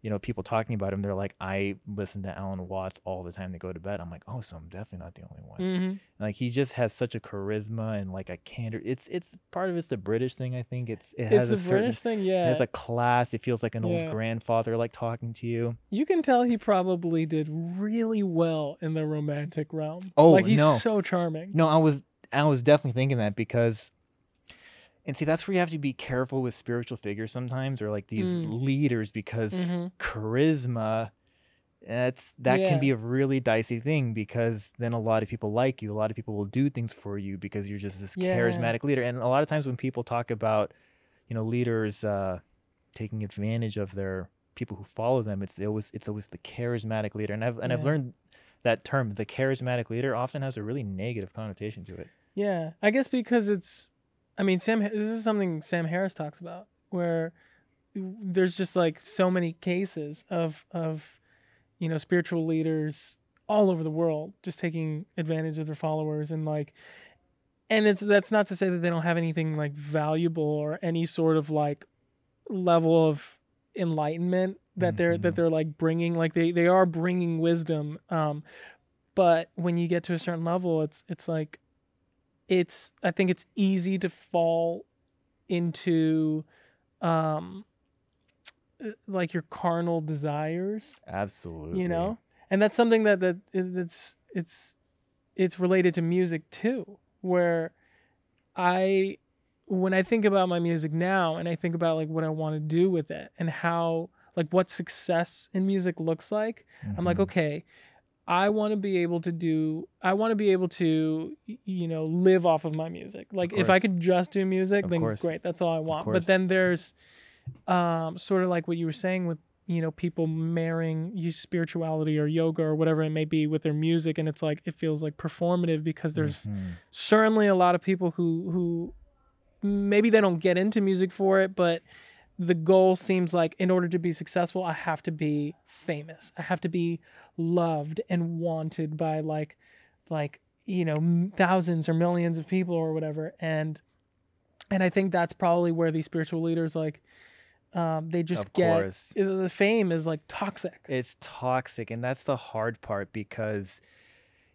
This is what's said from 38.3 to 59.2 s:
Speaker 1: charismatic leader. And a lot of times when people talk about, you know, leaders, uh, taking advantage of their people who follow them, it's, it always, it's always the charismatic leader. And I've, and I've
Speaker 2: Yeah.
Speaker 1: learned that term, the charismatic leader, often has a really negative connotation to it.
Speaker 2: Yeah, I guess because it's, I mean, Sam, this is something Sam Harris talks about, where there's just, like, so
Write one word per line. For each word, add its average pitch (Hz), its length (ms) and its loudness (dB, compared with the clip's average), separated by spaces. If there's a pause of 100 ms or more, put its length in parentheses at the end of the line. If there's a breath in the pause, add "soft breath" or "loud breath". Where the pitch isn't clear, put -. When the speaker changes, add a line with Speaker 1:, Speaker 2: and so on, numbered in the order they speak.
Speaker 1:
charismatic 117 460 0
leader. 139 200 0
And 123 160 -2
a 120 100 0
lot 139 160 4
of - 40 -4
times 151 160 -2
when 123 120 -4
people 127 260 -4
talk 120 300 -4
about, 107 400 0 (560 soft breath)
you 113 60 -6
know, 110 100 -2
leaders, 113 580 0
uh, 98 380 -2 (520)
taking 107 300 -8
advantage 107 540 -4
of 95 180 -6
their 95 340 -6 (280)
people 107 200 -8
who 98 60 -18
follow 120 400 0
them, 104 180 -4
it's, 95 160 -10
it 98 100 -4
always, 107 280 -4
it's 107 140 -10
always 104 180 -8
the - 120 -16
charismatic 110 760 -4
leader. 104 200 -4
And 110 100 -4
I've, 117 140 -4
and 127 140 -2
I've 123 80 0
Speaker 2:
Yeah. - 40 -6
Speaker 1:
learned 139 300 -2 (500 soft breath)
that 113 200 2
term, 120 300 -2
the 107 120 -4
charismatic 127 600 -2
leader, 120 280 -2
often 131 260 -4
has 135 140 -6
a 107 80 -8
really 127 180 -4
negative 101 500 -6
connotation 104 520 -10
to 92 100 -14
it. 87 140 -14 (260)
Speaker 2:
Yeah, 180 380 -2 (100)
I 214 80 4
guess 254 160 2
because 233 420 0
it's, - 400 -4 (500)
I 196 40 -2
mean, 190 180 2
Sam, 220 200 0
this 208 120 0
is 214 320 -4
something 190 380 0
Sam 170 240 -2
Harris 180 260 -2
talks 151 280 -10
about, 175 260 -14 (240)
where 165 420 0 (600 soft breath)
there's 185 600 0
just, 190 220 -4
like, 165 240 2
so 185 300 0